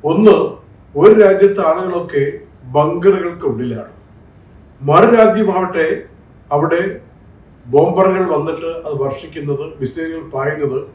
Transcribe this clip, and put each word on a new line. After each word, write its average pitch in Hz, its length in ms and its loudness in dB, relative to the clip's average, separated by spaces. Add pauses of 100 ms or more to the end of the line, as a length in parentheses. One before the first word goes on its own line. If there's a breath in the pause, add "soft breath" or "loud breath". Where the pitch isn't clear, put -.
ഒന്ന്, 190 540 2 (420)
ഒരു 214 200 8
രാജ്യത്തെ 196 480 4
ആളുകളൊക്കെ 170 720 -4 (240)
ബങ്കറുകൾക്കുള്ളിലാണ്, 151 1300 -2 (920)
മറു 185 340 4
രാജ്യമാവട്ടെ 190 880 0 (480)
അവിടെ 165 480 -2 (680)
ബോംബറുകൾ 175 720 0
വന്നിട്ട് 160 280 -6
അത് 160 280 -10
വർഷിക്കുന്നത്, 143 840 -8
മിസൈലുകൾ 160 500 -10
പായുന്നത് 139 540 -6 (120)